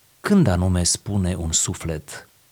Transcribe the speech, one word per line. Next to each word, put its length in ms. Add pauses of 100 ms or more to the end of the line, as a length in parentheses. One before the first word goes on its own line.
(200)
Când 260
anume 380
spune 500
un 180
suflet, 760 (240)